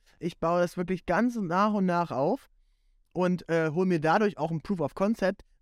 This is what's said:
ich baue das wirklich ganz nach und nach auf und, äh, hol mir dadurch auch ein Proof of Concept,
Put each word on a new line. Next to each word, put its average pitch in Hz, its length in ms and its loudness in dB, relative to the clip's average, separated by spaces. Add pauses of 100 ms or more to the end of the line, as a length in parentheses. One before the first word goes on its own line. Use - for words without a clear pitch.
(200)
ich 165 200 -6
baue 175 220 2
das 175 160 -2
wirklich 180 280 -4
ganz 233 300 0
nach 202 380 0
und 196 120 0
nach 175 260 0
auf 143 360 -2 (640)
und, 180 380 0
äh, 160 220 2
hol 180 140 0
mir 180 140 2
dadurch 170 380 2
auch 156 140 -4
ein 160 100 -4
Proof 196 180 -4
of 143 140 -4
Concept, 202 480 0 (200)